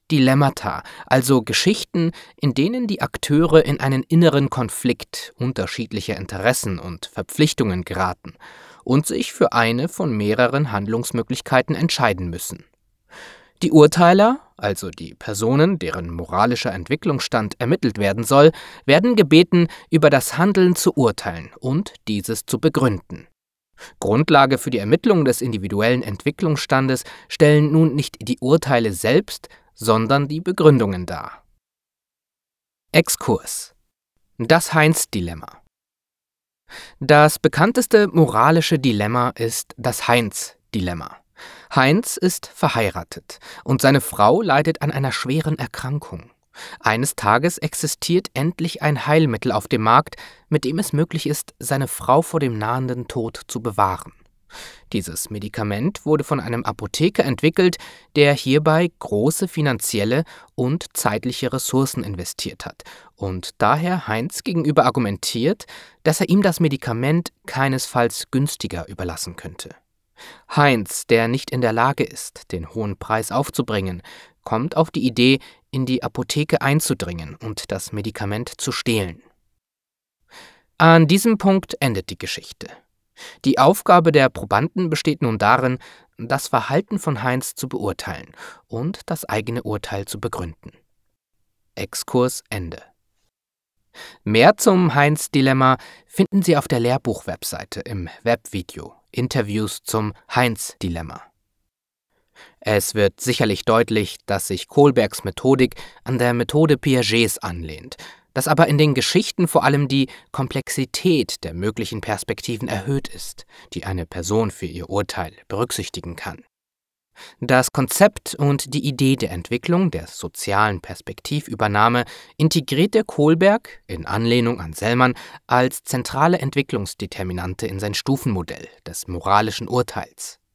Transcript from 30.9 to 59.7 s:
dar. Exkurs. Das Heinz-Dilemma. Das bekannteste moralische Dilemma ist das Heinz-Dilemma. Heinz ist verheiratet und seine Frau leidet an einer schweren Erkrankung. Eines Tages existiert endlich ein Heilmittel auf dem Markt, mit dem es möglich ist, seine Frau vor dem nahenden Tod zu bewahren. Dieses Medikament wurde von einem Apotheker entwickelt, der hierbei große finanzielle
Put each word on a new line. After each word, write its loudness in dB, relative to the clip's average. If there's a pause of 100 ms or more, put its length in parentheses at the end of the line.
dar. -12 (1500)
Exkurs. 0 (600)
Das 2
Heinz-Dilemma. 0 (1400)
Das 6
bekannteste 4
moralische 4
Dilemma 0
ist -6
das -4
Heinz-Dilemma. -2 (580)
Heinz 4
ist -2
verheiratet -4 (260)
und 0
seine 6
Frau 4
leidet 0
an -2
einer -4
schweren -2
Erkrankung. -8 (480)
Eines -2
Tages 2
existiert -2
endlich -4
ein 0
Heilmittel 2
auf -4
dem 0
Markt, 4 (320)
mit 0
dem -4
es -4
möglich -2
ist, -6
seine -4
Frau 2
vor -6
dem -2
nahenden -4
Tod -6
zu -8
bewahren. -2 (800)
Dieses -6
Medikament -6
wurde 2
von -4
einem -6
Apotheker -2
entwickelt, 2 (400)
der 6
hierbei 2 (100)
große -2
finanzielle 0 (300)